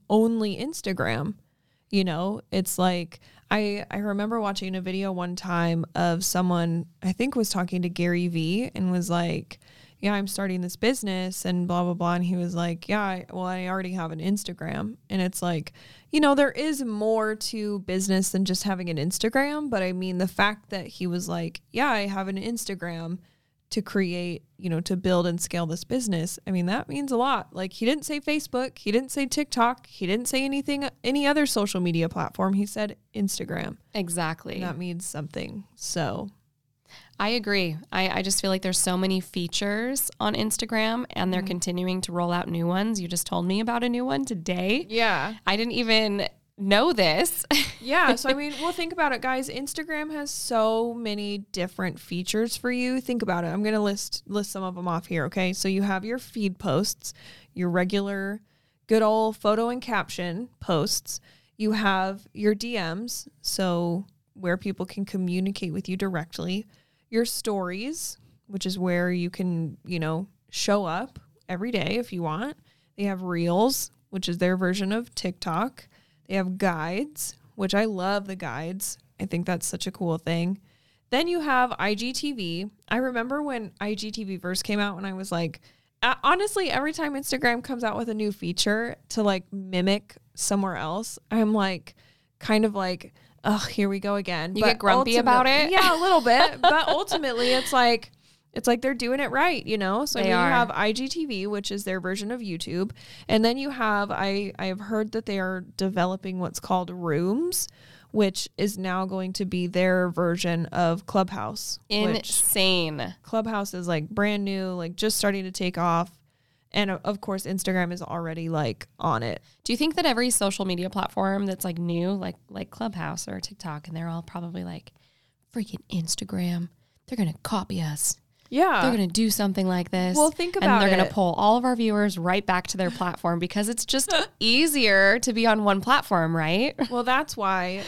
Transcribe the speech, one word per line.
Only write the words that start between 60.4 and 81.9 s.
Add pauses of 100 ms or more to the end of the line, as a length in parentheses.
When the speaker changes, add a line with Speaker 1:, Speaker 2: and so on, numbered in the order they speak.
Speaker 1:
posts. (360)
You
have
your
D
Ms, (140)
so (280)
where
people
can
communicate
with
you
directly, (420)
your
stories, (260)
which
is
where
you
can, (120)
you
know, (240)
show
up (320)
every
day
if
you
want. (380)
They
have
Reels, (220)
which
is
their
version
of
TikTok. (400)
They
have
guides, (200)
which
I
love
the
guides. (220)
I
think
that's
such
a
cool
thing. (480)
Then
you
have
I